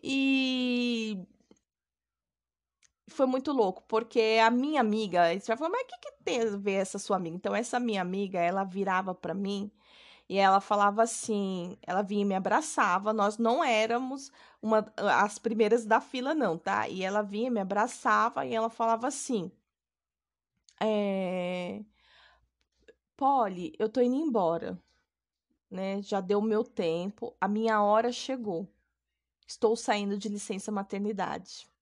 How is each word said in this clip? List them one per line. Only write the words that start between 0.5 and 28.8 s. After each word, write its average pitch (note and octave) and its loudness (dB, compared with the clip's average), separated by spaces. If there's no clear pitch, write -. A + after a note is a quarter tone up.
foi C4+ 0
muito C4 -2
louco, A3+ 0
porque A3 2
a A3+ 6
minha C4+ 0
amiga, G#3 2
aí E3+ 2
você - -12
vai A3+ 0
falar, D#4 -4
"Mas B4 -2
o B4 -8
que - -18
que D5 -16
tem C4+ -2
a G#3 -2
ver G3+ -2
essa G3 -2
sua G3 -2
amiga?" F3 -6
Então, G3 -4
essa A#3+ -2
minha A3 -2
amiga, F#3+ -4
ela F#3 0
virava F#3+ -2
pra E3+ -8
mim G3+ -4
e F#3+ -2
ela G3 6
falava G3+ 2
assim, F#3+ -4
ela F#3 -2
vinha G3+ -2
e - 2
me G3 0
abraçava, G#3 0
nós G#3+ 2
não A#3+ 2
éramos B3 0
uma, G#3+ 2
as G3 2
primeiras A3+ 4
da A3 6
fila C4 -4
não, G3 0
tá? G3 -2
E F#3 -6
ela G3+ -2
vinha G#3 -4
e - -2
me A3 0
abraçava G#3+ 0
e B3+ -4
ela A3+ 0
falava A3+ 0
assim: A3+ -4
é, F#3+ -2
"Polly, A3 0
eu A3 0
tô A#3 0
indo B3 4
embora, F#3+ 0
né? G3 -6
Já G3 -2
deu G3+ 0
o - -2
meu G#3+ 0
tempo, F3+ -4
a G3 0
minha G#3+ 2
hora A3 4
chegou. A#3+ -6